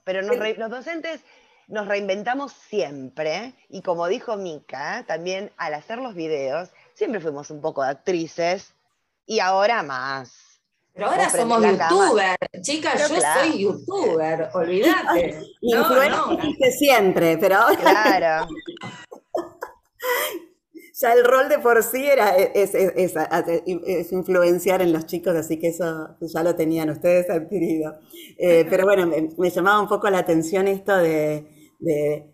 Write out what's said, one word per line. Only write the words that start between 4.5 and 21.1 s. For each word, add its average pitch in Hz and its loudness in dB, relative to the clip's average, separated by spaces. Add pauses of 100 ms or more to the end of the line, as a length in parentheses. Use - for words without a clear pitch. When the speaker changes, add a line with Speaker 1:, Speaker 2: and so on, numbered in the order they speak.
Speaker 1:
también 185 -6
al 160 -6
hacer 156 -12
los 247 -10
videos, 160 -6 (240)
siempre 277 -4
fuimos 147 -8
un 151 -14
poco 143 -4
actrices, 170 -4 (520)
y 214 -2
ahora 196 2
más. 135 -10 (340)
Speaker 3:
Pero 202 -4
ahora 339 2
Speaker 1:
Vos 339 -2
prendés - 0 (160)
Speaker 3:
somos 220 4
Speaker 1:
la 202 4
cámara. 180 4
Speaker 3:
youtuber, 190 2 (240)
chicas, 302 -2
Speaker 1:
Pero 302 2
Speaker 3:
yo 302 -2
Speaker 1:
claro. - 2
Speaker 3:
soy 302 0
youtuber, 170 -2
olvídate. 185 0 (120)
Speaker 2:
<laughs> - -18
Y 233 0
Speaker 3:
No, - 2
Speaker 2:
influencer - 4
Speaker 3:
no. 311 -2
Speaker 2:
fuiste 285 0
siempre, 190 4
pero 185 4
ahora 226 4
Speaker 1:
Claro. 175 2 (840)
Speaker 2:
<laughs> - -10 (1200)
ya 233 2